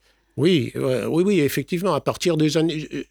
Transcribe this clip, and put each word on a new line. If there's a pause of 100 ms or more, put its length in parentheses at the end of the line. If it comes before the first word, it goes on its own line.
(380)
Oui,
euh,
oui,
oui,
effectivement.
À
partir
des
années, (240)